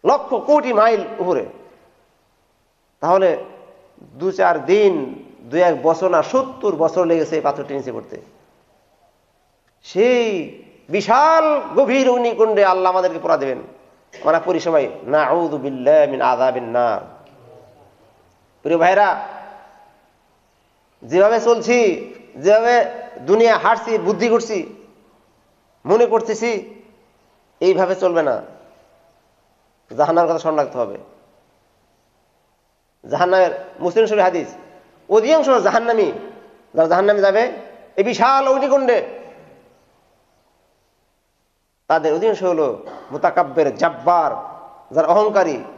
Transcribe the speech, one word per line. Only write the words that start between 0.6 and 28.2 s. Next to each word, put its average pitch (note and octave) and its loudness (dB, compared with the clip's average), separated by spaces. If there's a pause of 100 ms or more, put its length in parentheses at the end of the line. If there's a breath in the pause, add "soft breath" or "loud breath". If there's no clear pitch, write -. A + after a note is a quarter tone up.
মাইল G#3+ 2 (140)
উপরে, F3 -2 (1500)
তাহলে F3 2 (580)
দু E3 -8
চার F3 0
দিন, F3 0 (160)
দু A#2+ -10
এক E3 2
বছর E3 0
না, E3+ 2
সত্তর B3 -2
বছর D#3+ 0
লেগেছে E3 -2
এই D#3 -2
পাথরটি C#3 -4
নিচে B2+ -8
পড়তে। - -14 (1600)
সেই A3+ -2 (260)
বিশাল D4 2 (140)
গভীর C4 2
অগ্নিকুণ্ডে A3 2
আল্লাহ F#3 2
আমাদেরকে F3+ -2
পড়া E3 0
দেবেন। C3+ -4 (680)
আমরা D#3+ 2
পড়ি F3 -2
সবাই, D#3 0 (120)
"নাউযু D3 -2
বিল্লাহি C#3 2
মিন C3 -4
আযাবিন B2+ 0
নার।" A#2 -2 (1600)
প্রিয় E3 0
ভাইরা, F#3 2 (1700)
যেভাবে G3 2
চলছি, A3+ 0 (220)
যেভাবে A3 4 (360)
দুনিয়া G#3 2
হাঁটছি, A3+ 0
বুদ্ধি F#3+ -2
করছি, A3 -4 (1000)
মনে A3+ 4
করতেছি, A3 -4 (760)
এইভাবে F#3 2
চলবে F3 0